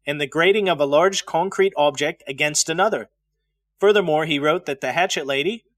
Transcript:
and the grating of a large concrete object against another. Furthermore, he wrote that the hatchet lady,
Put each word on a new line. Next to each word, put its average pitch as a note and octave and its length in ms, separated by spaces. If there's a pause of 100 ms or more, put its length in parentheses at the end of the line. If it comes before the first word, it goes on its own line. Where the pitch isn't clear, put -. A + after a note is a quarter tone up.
and D3 140
the C#3+ 80
grating F#3 420
of D#3+ 100
a D3 60
large E3+ 400
concrete F#3+ 500
object D3 520
against D3 420
another. F3 400 (720)
Furthermore, F3+ 460
he D3+ 140
wrote D#3 260
that C#3 160
the B2+ 120
hatchet E3+ 340
lady, C#3 380 (120)